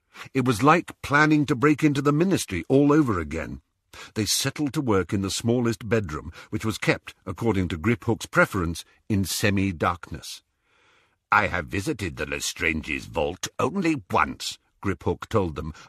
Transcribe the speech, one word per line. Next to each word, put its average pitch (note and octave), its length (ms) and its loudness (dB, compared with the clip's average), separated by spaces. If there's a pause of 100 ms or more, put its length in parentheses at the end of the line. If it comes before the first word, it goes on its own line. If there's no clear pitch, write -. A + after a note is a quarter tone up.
(340)
It B2+ 120 0
was A#2 160 2
like D#3 400 4
planning D3+ 460 4
to D3+ 80 2
break D3 280 2
into D3 200 2
the C#3+ 80 2
Ministry D3 560 0
all C#3+ 260 6
over B2+ 260 4
again. C#2+ 420 -6 (520)
They A2 120 0
settled C3+ 480 -2
to D#3 80 -2
work G2+ 300 2
in G2+ 100 0
the F#2+ 100 -2
smallest A#2 580 0
bedroom, D2+ 420 -2 (200)
which A2 140 -4
was A2 120 -2
kept, - 380 -4 (100)
according F#2+ 440 0
to F2+ 80 -4
Griphook's A2 500 -2
preference, F2 580 0 (220)
in G2 180 0
semi-darkness. F#2+ 1160 -2 (880)
"I G2+ 160 4
have E2 200 -2
visited F#2+ 500 -4
the D2+ 100 -4
Lestrange's D2 760 -4
vault D2 420 -4 (100)
only D#3+ 540 -2
once," D2 480 -2 (220)
Griphook F2+ 480 -4
told F2+ 260 0
them, D2+ 180 -8 (160)